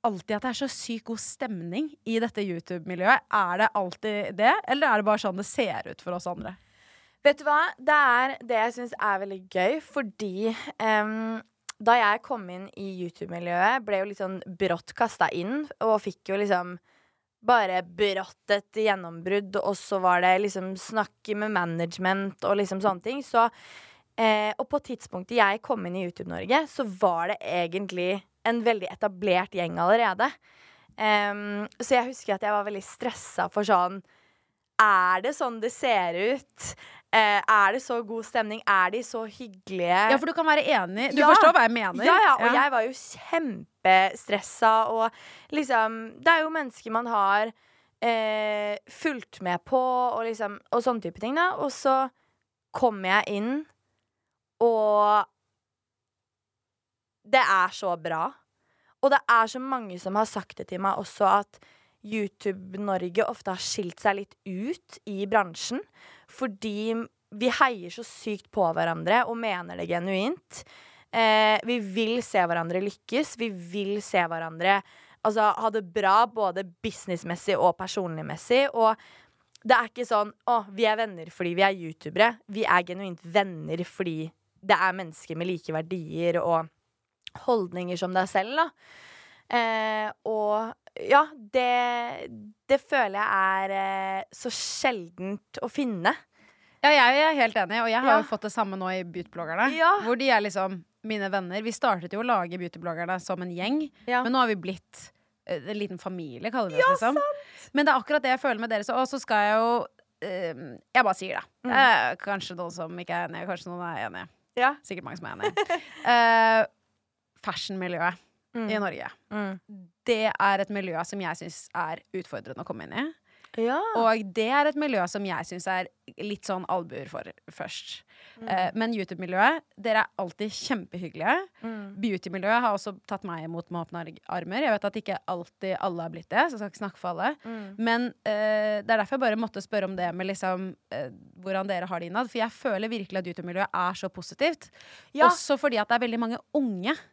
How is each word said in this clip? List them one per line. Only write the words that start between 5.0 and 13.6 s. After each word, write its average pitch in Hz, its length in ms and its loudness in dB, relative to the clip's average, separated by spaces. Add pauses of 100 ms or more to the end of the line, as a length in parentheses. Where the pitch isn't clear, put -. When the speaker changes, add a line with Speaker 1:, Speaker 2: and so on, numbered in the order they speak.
Speaker 1:
bare 208 140 4
sånn 185 180 -4
det 202 80 -6
ser 196 440 -4
ut - 120 -14
for 180 120 -6
oss 180 140 -8
andre? 180 280 -10 (720)
Speaker 2:
Vet 285 140 6
du 302 40 -16
hva? 294 160 2 (160)
Det 277 180 0
er 262 460 4
det 240 160 -4
jeg 226 180 0
synes 247 220 -10
er 202 240 0
veldig 196 200 -8 (100)
gøy, 208 320 0
fordi, 214 760 -6 (200)
ehm, 220 680 -2 (340)
da 233 200 4
jeg 220 280 2
kom 220 260 -6
inn 185 280 -12
i 196 100 -10 (160)
YouTube-miljøet, 175 800 -2